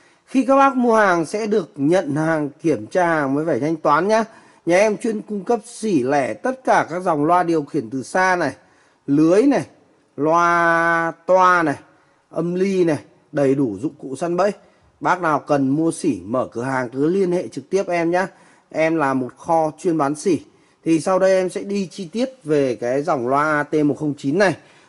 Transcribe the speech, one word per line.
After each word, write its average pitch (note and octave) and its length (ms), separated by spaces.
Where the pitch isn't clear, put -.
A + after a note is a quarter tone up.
Khi B3+ 180
các C4+ 120
bác C4+ 200
mua A#3+ 200
hàng F3+ 300
sẽ G#3+ 200
được G#3 300
nhận D3 400
hàng, D#3 340
kiểm B2 240
tra F3+ 200
hàng D3+ 280
mới D3+ 120
phải C3+ 140
thanh D#3 160
toán D#3 320
nhá. A3 160
Nhà E3+ 100
em G#3 200
chuyên A3 260
cung G#3 220
cấp A#3 220
xỉ F#3+ 360
lẻ B2+ 320
tất C4 300
cả F#3 260
các F3 120
dòng D#3 220
loa F3 180
điều E3 200
khiển B2+ 280
từ C3 120
xa F#3 340
này, D3 160
lưới D#3+ 360
này, C4 200
loa E3 960
toa F3+ 360
này, D3 120
âm E3+ 240
ly F#3 300
này, D3+ 140
đầy C#3 220
đủ C3 280
dụng D3 160
cụ C3+ 180
săn F3 200
bẫy. G3 160
Bác F3 220
nào D#3 160
cần C#3 300
mua D#3+ 240
xỉ, C#3 320
mở A2 280
cửa A#2 100
hàng B2+ 260
cứ C3 180
liên F3+ 260
hệ F3 160
trực - 220
tiếp F#3+ 180
em E3+ 220
nhá. F3+ 160
Em D#3+ 260
là E3 180
một B2+ 220
kho D#3+ 420
chuyên E3 200
bán C#3+ 160
xỉ. D3 240
Thì E3 160
sau F#3+ 180
đây F#3+ 180
em F#3 140
sẽ G3+ 120
đi G3+ 280
chi F#3 220
tiết B3+ 320
về C#3+ 300
cái A#2+ 280
dòng C#3+ 260
loa C#3+ 240
A D3 100
T D3 120
một D3 240
không D3+ 200
chín C#3 200
này. F#3 180